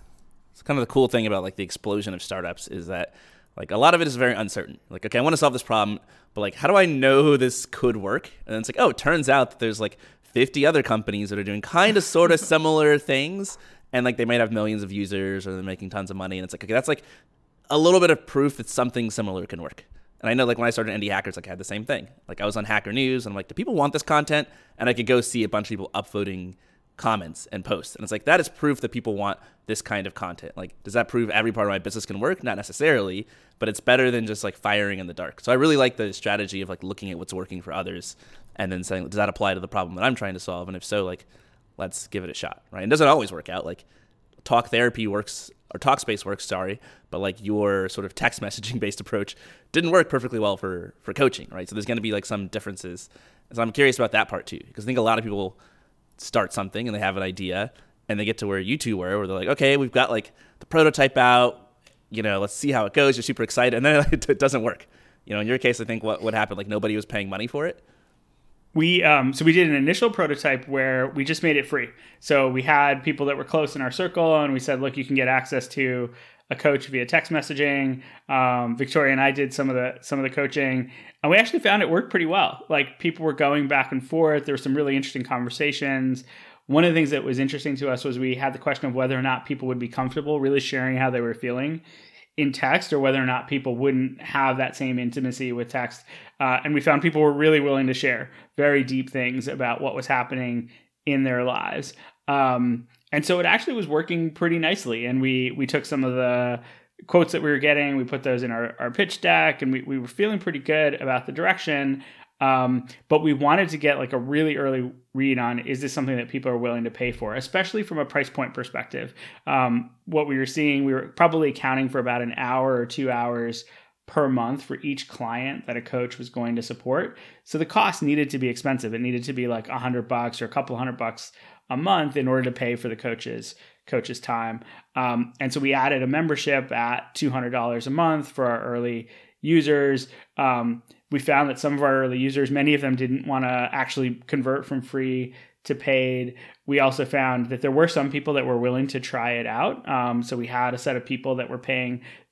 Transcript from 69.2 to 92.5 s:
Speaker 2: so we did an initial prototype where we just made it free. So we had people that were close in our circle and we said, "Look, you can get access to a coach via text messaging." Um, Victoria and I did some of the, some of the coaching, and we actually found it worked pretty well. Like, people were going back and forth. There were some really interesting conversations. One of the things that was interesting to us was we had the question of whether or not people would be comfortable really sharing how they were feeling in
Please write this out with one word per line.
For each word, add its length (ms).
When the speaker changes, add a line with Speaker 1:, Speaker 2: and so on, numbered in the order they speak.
Speaker 2:
so 120
we 60
did 180
an 60
initial 340
prototype 580
where 420
we 140
just 200
made 140
it 100
free. 220
So 300
we 140
had 400
people 240
that 100
were 60
close 320
in 60
our 100
circle 520
and 80
we 80
said, 220
"Look, 160
you 80
can 100
get 120
access 420
to 420
a 60
coach 320
via 180
text 260
messaging." 680
Um, 460
Victoria 360
and 100
I 100
did 220
some 160
of 60
the, 260
some 160
of 60
the 80
coaching, 600
and 80
we 80
actually 220
found 240
it 60
worked 200
pretty 160
well. 420
Like, 300
people 280
were 80
going 340
back 240
and 140
forth. 400
There 80
were 40
some 180
really 200
interesting 280
conversations. 1000
One 180
of 100
the 40
things 140
that 120
was 140
interesting 380
to 160
us 120
was 140
we 180
had 180
the 60
question 280
of 80
whether 220
or 40
not 240
people 220
would 120
be 80
comfortable 520
really 200
sharing 380
how 140
they 100
were 120
feeling 480
in 160